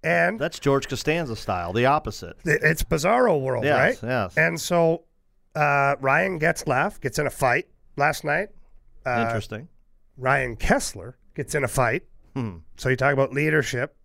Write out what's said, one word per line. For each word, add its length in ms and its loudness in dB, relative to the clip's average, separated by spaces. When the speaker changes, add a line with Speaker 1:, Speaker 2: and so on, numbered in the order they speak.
Speaker 1:
And 360 2
Speaker 2:
That's 200 -4
George 280 2
Costanza 480 -2
style, 380 -4
the 140 2
opposite. 580 -2
Speaker 1:
it, 180 2
it's 200 2
bizarro 580 2
world, 220 -2
Speaker 2:
Yes, 400 2
Speaker 1:
right? 60 -6
Speaker 2:
yes. 280 -2
Speaker 1:
And 240 2
so, 420 2
uh, 440 2
Ryan 400 0
Getzlaf 600 0
gets 160 -4
in 80 0
a 60 -2
fight 360 0
last 260 0
night. 260 -2
Uh, 200 0
Speaker 2:
Interesting. 420 -6
Speaker 1:
Ryan 400 0
Kesler 560 0
gets 220 -8
in 80 0
a 40 -2
fight. 360 0
Speaker 2:
Hmm. 220 -6
Speaker 1:
So 120 -4
you 60 2
talk 180 2
about 200 0
leadership. 720 -2